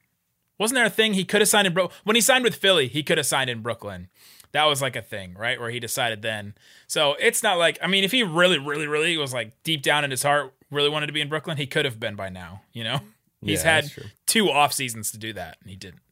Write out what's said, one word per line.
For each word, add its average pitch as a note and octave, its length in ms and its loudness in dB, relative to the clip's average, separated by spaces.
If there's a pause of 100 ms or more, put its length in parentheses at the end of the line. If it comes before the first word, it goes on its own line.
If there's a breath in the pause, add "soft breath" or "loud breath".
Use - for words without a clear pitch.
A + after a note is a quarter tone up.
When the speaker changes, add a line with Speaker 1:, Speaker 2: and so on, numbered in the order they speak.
(580)
Speaker 1:
Wasn't A3+ 180 0
there A#3+ 100 4
a G#3 40 2
thing A3 240 2
he F#3 120 0
could G#3 160 2
have G3+ 80 4
signed G3+ 180 4
in E3+ 60 0
Bro-, F3+ 180 0 (140 loud breath)
when G#3+ 100 4
he A#3 60 6
signed B3 240 4
with F3 100 2
Philly? F3 320 4
He D3+ 160 -4
could E3+ 140 2
have C#3+ 100 0
signed C3 220 2
in A#2 120 -6
Brooklyn. G2+ 460 -8 (460 soft breath)
That D3 100 4
was, C#3+ 180 2
like, C3 140 -2
a A#2 60 -6
thing, F#2+ 360 -10
right, A#2+ 220 -4
where A#2 100 -6
he A#2+ 120 -6
decided A2+ 400 -4
then. G#2 320 -6 (340 soft breath)
So D3 320 0
it's A3+ 240 2
not G3+ 140 2
like, E3 260 2
I E3+ 40 -2
mean, G3 180 2
if F#3 80 0
he B3+ 100 4
really, F3 360 4
really, D3 280 -4
really D#3+ 300 0
was, C3+ 160 -4
like, A2+ 300 -8
deep D#3+ 180 -2
down D3 240 2
in C#3 60 -4
his B2+ 120 -4
heart, C#3+ 300 0 (180)
really D3 180 0
wanted D3+ 180 -2
to D3+ 60 -8
be D3+ 60 -6
in D3 80 -6
Brooklyn, D#3 300 -6
he C#3+ 100 -4
could E3 160 0
have A#2+ 160 -6
been G#2+ 160 -6
by G2 140 -8
now. F#2 320 -14 (100)
You A2+ 140 -10
know, B2+ 160 -4 (400)
he's - 220 -2
Speaker 2:
Yeah, E3 100 4
Speaker 1:
had D3+ 100 2
Speaker 2:
that's C#3+ 100 -12
true. - 120 -16 (200)
Speaker 1:
two G#3 240 4
off C#3+ 220 4
seasons A#2 400 -6
to A2+ 60 -14
do A2 160 -10
that, F2 280 -12
and - 80 -20
he G2 60 -16
didn't. F#2 240 -18 (120)